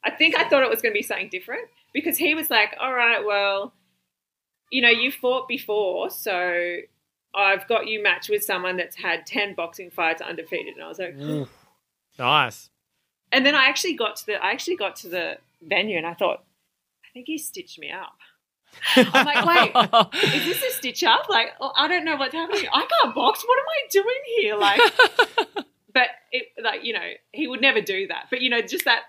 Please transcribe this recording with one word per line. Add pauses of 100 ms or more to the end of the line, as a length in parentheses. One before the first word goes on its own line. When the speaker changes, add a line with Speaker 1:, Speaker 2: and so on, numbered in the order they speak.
Speaker 1:
I
think
I
thought
it
was
gonna
be
something
different (240)
because
he
was
like,
"All
right,
well, (960)
you
know,
you
fought
before,
so (560)
I've
got
you
matched
with
someone
that's
had
ten
boxing
fights
undefeated."
And
I
was
like,
Speaker 2:
Oof. (680)
Nice. (640)
Speaker 1:
And
then
I
actually
got
to
the,
I
actually
got
to
the (220)
venue
and
I
thought, (600)
"I
think
he
stitched
me
up." (800)
I'm
like,
"Wait,
Speaker 3:
<laughs>
Speaker 1:
is
this
a
stitch
up?
Like, (120)
oh,
I
don't
know
what's
happening.
I (160)
can't
box.
What
am
I
doing (140)
here?"
Like,
Speaker 3:
<laughs> (260)
Speaker 1:
but (240)
it, (140)
like,
you
know, (220)
he
would
never
do
that.
But,
you
know,
just
that